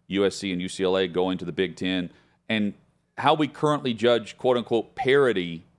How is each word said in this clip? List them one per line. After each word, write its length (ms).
U 180
S 120
C 140
and 80
U 80
C 160
L 140
A 100
going 300
to 80
the 60
Big 240
Ten, 340
and 240
how 160
we 120
currently 460
judge, 460
quote-unquote, 560
parity 720